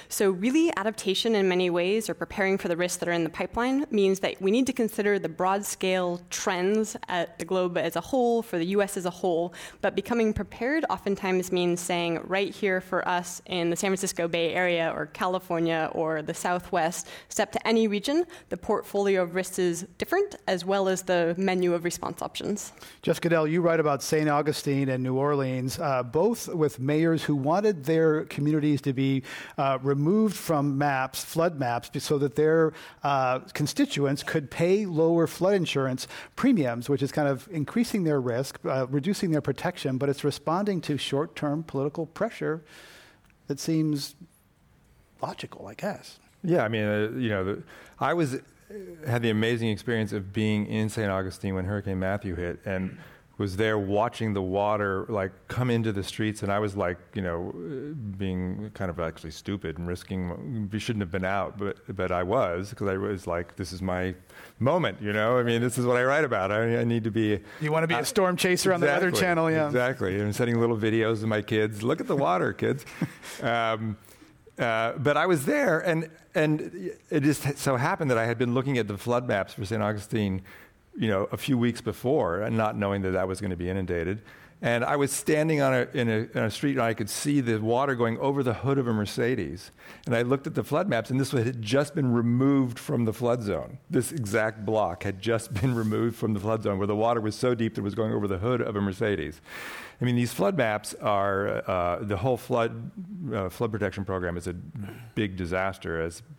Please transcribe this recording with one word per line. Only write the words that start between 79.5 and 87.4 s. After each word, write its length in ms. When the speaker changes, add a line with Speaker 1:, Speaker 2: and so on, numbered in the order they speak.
Speaker 3:
for 100
Saint 180
Augustine, 600
you 100
know, 240
a 60
few 200
weeks 220
before, 640
and 160
not 180
knowing 280
that 80
that 140
was 140
gonna 160
be 140
inundated. 520
And 220
I 140
was 160
standing 480
on 120
a, 200
in 160
a, 180
in 60
a 80
street, 220
and 80
I 120
could 160
see 300
the 220